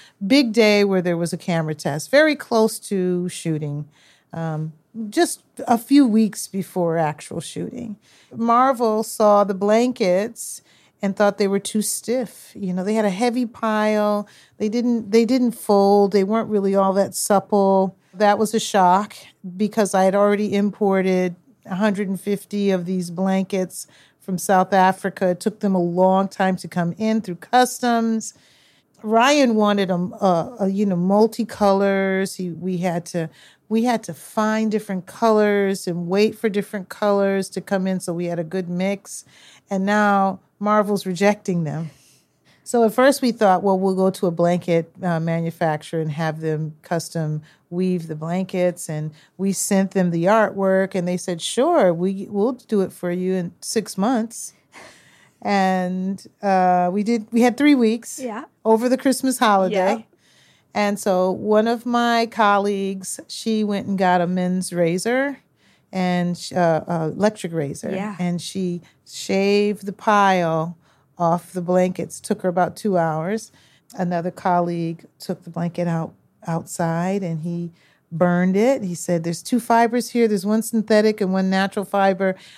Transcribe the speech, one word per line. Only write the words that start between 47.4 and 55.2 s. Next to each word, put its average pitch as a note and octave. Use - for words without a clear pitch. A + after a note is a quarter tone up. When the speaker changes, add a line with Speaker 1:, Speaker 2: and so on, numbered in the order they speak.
Speaker 1:
weave F3+
the D#3+
blankets." F3+
And D#3
we F#3+
sent F#3+
them F3+
the E3+
artwork, F#3+
and F3+
they F3+
said, F3
"Sure, C4
we, F#3+
we'll G#3
do G#3
it F3+
for -
you F3+
in F3+
six -
months." A3